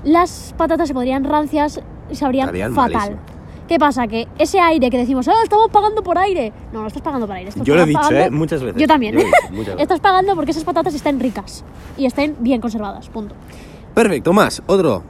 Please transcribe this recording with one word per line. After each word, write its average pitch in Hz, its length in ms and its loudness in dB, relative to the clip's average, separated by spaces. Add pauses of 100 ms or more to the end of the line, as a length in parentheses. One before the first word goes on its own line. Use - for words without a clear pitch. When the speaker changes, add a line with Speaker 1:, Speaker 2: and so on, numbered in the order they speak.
Speaker 1:
las 339 540 2
patatas 330 300 0
se 277 80 -4
podrían 262 300 -2
rancias 302 540 0 (300)
y 302 60 -10
sabrían 269 320 0
Speaker 2:
Estarían 196 260 -4
Speaker 1:
fatal. 254 200 2
Speaker 2:
malísimas. 208 440 -6 (300)
Speaker 1:
¿Qué 339 120 2
pasa? 262 280 2
Que 226 220 -6 (100)
ese 339 220 2
aire 320 280 4
que 254 80 0
decimos, 247 300 0
"Ah, 339 60 4 (100)
estamos 427 260 4
pagando 415 320 2
por 359 160 0
aire". 349 360 0 (180)
No, 220 80 -10
no 220 80 -8
estás 247 140 -10
pagando 262 260 -4
por 196 80 -8
aire. 185 140 -12
Esto 123 160 -8
Speaker 2:
Yo 139 100 4
lo 175 60 6
he - 20 6
Speaker 1:
estás 156 180 2
Speaker 2:
dicho, - 140 2
Speaker 1:
pagando 147 180 4
Speaker 2:
¿eh? 151 60 0
Muchas 165 240 -2
veces. 107 180 -4
Speaker 1:
Yo 311 60 4
también. 240 260 4
Speaker 2:
Yo 285 60 2
lo 403 60 4
he - 20 -2
dicho, - 100 4 (140)
muchas 196 140 -8
Speaker 1:
<laughs> - 100 -8
Speaker 2:
veces. - 60 -2
Speaker 1:
Estás 302 180 0
pagando 381 380 2
porque 294 140 -2
esas 311 120 -4
patatas 311 320 -2
estén 285 240 -2
ricas 226 460 -8 (320)
y 269 80 -2
estén 285 340 -2
bien 233 220 0
conservadas, 208 480 -8
punto. 208 260 -12 (580)
Speaker 2:
Perfecto, 175 380 2
más, 185 360 2
otro. 160 420 2